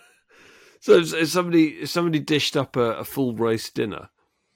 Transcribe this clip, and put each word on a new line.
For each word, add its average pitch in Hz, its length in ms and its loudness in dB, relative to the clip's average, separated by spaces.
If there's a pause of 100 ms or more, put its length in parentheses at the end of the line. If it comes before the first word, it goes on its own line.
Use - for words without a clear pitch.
(840)
So 214 100 6
if, 170 200 4
if 160 160 0
somebody, 170 380 2 (140)
if 143 80 -8
somebody 170 300 0
dished 143 380 -2
up 135 180 -4
a, 117 200 0
a 73 100 -10
full 127 300 -4
roast 113 400 -2
dinner 107 340 -6 (460)